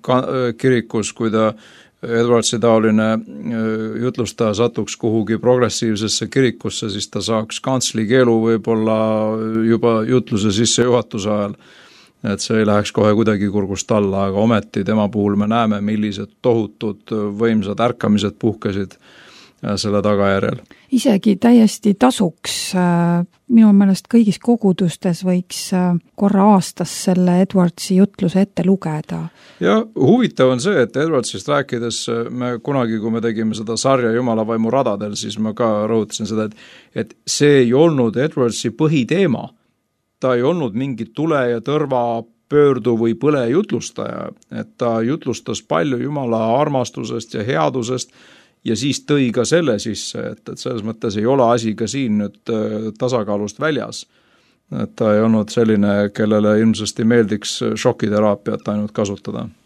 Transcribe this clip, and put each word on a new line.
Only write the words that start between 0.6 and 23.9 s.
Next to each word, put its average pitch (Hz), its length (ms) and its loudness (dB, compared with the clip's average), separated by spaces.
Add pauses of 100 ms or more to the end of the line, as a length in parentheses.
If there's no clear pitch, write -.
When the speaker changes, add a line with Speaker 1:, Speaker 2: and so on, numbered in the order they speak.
Speaker 1:
kui 113 180 -2
ta 110 220 2 (500)
Edwardsi 117 600 0
taoline, 110 480 4
äh, 113 540 -6 (340)
jutlustaja 117 560 -2
satuks 113 420 -2
kuhugi 110 420 0
progressiivsesse 113 920 0
kirikusse, 117 640 -2
siis 101 160 -8
ta - 140 -8
saaks 110 360 -4
kantsli 123 460 -2
keelu 120 380 4
võib-olla 110 540 0 (680)
juba 113 300 4 (100)
jutluse 110 480 0
sissejuhatuse 113 760 0
ajal. 104 260 -4 (680)
Et 101 180 -4
see 110 180 0
ei 107 60 2
läheks 104 280 0
kohe 107 240 4
kuidagi 104 320 0
kurgust 101 400 -4
alla, 98 400 0
aga 95 160 -2
ometi 107 400 0
tema 107 220 0
puhul 101 280 0
me 104 140 0
näeme, 110 320 0
millised 104 600 -6
tohutud, 110 680 -2 (280)
võimsad 110 440 0
ärkamised 104 560 0
puhkesid, 101 560 -4 (680)
äh, 104 100 -2
selle 101 280 -2
tagajärjel. 98 600 0 (320)
Speaker 2:
Isegi 214 420 2
täiesti 220 640 4
tasuks, - 800 -2
äh, 175 480 2 (260)
minu 220 240 8
meelest 196 320 4